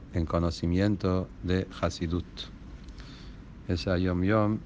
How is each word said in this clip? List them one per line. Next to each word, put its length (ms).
en 120
conocimiento 1040
de 240
Hasidut. 460
Esa 300
Yom 260
Yom 420